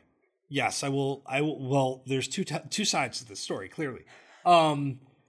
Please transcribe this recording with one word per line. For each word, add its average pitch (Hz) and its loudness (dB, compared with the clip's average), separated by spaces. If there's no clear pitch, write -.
Yes, 131 -2
I 143 -2
will. 139 -2
I 139 -2
will. 151 -2
Well, 131 2
there's 131 -2
two - -4
t-, 151 -4
two 208 -2
sides 135 0
to 123 -12
this 101 -14
story, 107 -6
clearly. 135 -8
Um, 151 6